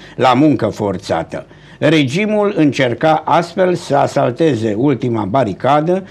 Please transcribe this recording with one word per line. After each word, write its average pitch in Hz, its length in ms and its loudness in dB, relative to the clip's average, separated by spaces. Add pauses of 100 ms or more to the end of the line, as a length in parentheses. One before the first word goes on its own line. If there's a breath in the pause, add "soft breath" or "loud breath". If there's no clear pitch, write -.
(160 loud breath)
la 127 160 4
muncă 127 340 2
forțată. 90 800 -4 (320 loud breath)
Regimul 190 760 0
încerca 147 680 0
astfel 175 500 0
să 143 220 -2
asalteze 131 840 0
ultima 123 460 0
baricadă 135 880 0